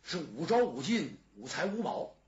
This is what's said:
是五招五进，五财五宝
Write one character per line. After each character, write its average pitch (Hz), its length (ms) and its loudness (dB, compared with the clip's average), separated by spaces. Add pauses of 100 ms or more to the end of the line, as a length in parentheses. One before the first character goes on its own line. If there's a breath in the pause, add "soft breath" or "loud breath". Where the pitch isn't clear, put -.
是 - 140 -6
五 139 280 -4
招 226 120 6
五 143 240 4
进， 156 360 0 (180)
五 107 120 -12
财 160 180 -2
五 208 180 -2
宝 123 320 -4 (120)